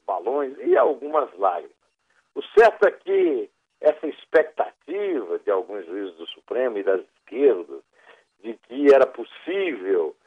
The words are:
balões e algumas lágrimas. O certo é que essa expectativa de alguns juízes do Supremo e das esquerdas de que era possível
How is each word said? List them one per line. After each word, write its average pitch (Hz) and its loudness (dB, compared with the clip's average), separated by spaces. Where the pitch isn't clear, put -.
balões 127 -4
e 311 2
algumas 240 -2
lágrimas. 90 -4
O 139 -10
certo 214 6
é - 4
que 170 -2
essa 151 0
expectativa 151 -4
de - -4
alguns 95 -4
juízes 92 -10
do 82 -16
Supremo 117 -6
e 98 -6
das 95 0
esquerdas 95 -2
de 113 -12
que 139 2
era 131 8
possível 110 -4